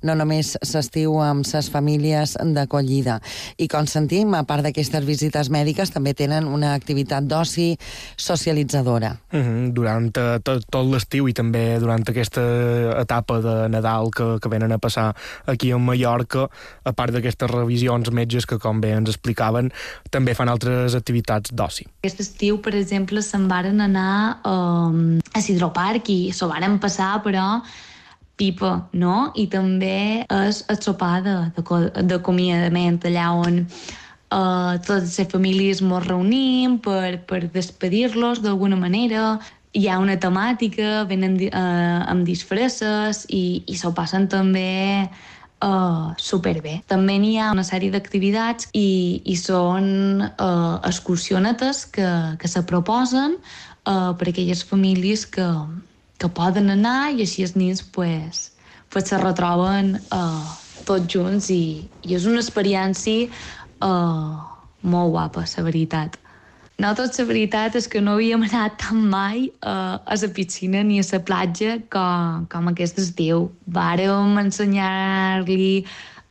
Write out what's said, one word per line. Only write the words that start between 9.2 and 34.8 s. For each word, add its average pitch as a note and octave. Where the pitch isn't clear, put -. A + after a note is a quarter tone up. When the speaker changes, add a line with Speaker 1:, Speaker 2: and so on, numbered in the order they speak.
Speaker 2:
Mhm, B2
durant, A#2
eh, A#2+
tot, B2+
tot C3
l'estiu C3+
i -
també A#2
durant A2+
aquesta A#2+
etapa A#2
de A2+
Nadal A2+
que, A#2
que A2
venen A2
a -
passar A2
aquí B2+
a B2
Mallorca, B2
a B2+
part A#2+
d'aquestes A#2+
revisions A#2+
metges A#2
que, A#2
com A2
bé G#2+
ens A2
explicaven, A#2
també B2+
fan B2
altres B2
activitats A#2
d'oci. -
Speaker 3:
Aquest F#3+
estiu, G#3
per G#3
exemple, G3
se'n F#3+
varen F#3
anar G3
a, F#3+
um, E3+
a A3
Sidro F3
Park A3
i F#3
s'ho F3+
varen F#3+
passar, G3
però G3+
pipa, F#3
no? F#3
I G#3+
també F#3+
és G3+
el G#3
sopar F3+
de, G3
de E3+
co-, E3+
d'acomiadament, F3
allà E3+
on, F3
eh, F3+